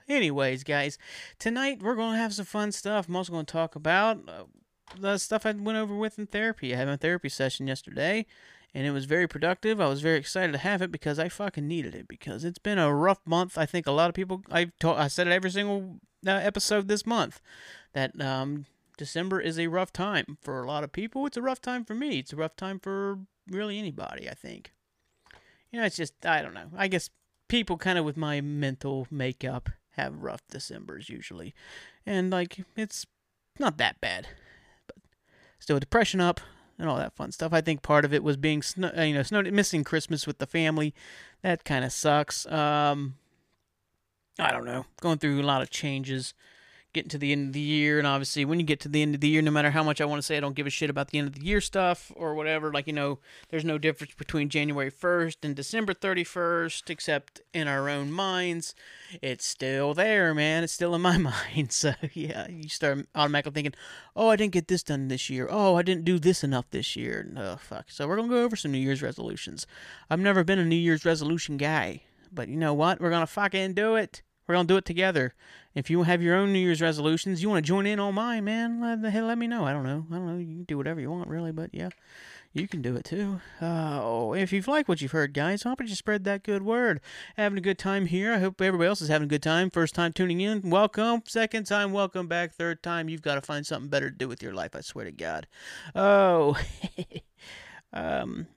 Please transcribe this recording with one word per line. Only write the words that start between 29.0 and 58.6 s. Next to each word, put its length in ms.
makeup 580
have 320
rough 260
Decembers 600
usually. 460
And, 240
like, 340
it's 300
not 200
that 220
bad. 280
But 100
still, 200
depression 420
up 200
and 100
all 100
that 180
fun 160
stuff. 200
I 80
think 220
part 220
of 100
it 80
was 140
being, 260
sno-, 340
uh, 60
you 120
know, 80
snowed, 300
missing 320
Christmas 420
with 120
the 80
family. 480
That 220
kinda 260
sucks. 560
Um, 720
I 140
don't 140
know. 200
Going 180
through 220
a 20
lot 200
of 80
changes, 640
getting 180
to 80
the 140
end 160
of 40
the 80
year, 380
and 80
obviously 400
when 120
you 60
get 160
to 80
the 140
end 120
of 60
the 80
year, 140
no 80
matter 200
how 120
much 180
I 60
wanna 160
say 160
I 20
don't 160
give 100
a 40
shit 180
about 200
the 100
end 100
of 60
the 100
year 160
stuff 560
or 180
whatever, 380
like, 140
you 80
know, 240
there's 160
no 100
difference 380
between 340
January 400
first 560
and 100
December 380
thirty-first, 960
except 540
in 160
our 220
own 200
minds, 640